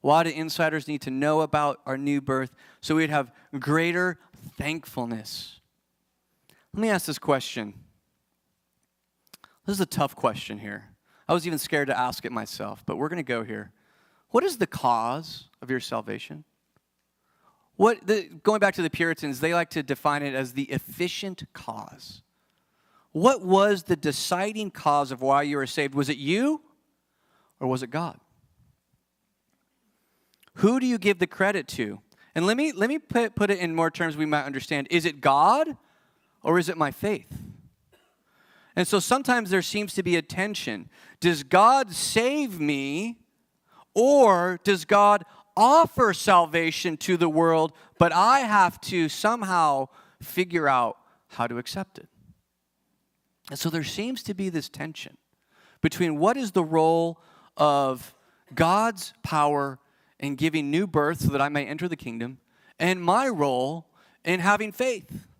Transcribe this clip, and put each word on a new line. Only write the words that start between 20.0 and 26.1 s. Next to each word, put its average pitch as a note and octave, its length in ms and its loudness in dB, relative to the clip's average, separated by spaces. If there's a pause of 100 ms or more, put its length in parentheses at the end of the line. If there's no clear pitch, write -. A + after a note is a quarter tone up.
it C#3 120 -6
as C3 200 -6
the C#3 100 -4
efficient F3 880 -8
cause. - 720 -16 (880)
What G#3+ 300 2
was F#3+ 400 4
the F3+ 120 0
deciding F#3 760 -4
cause C#3+ 420 -2
of B2 80 -10
why C3+ 220 2
you D3 160 -4
were C3+ 80 -4
saved? C#3 280 -4
Was C#3 140 0
it C#3+ 80 -2